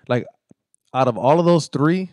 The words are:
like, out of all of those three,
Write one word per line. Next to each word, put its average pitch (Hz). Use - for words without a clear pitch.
like, 123
out 127
of 113
all 135
of 170
those 170
three, 170